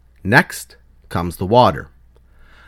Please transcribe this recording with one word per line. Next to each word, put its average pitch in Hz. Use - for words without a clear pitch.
Next -
comes 87
the 92
water. 104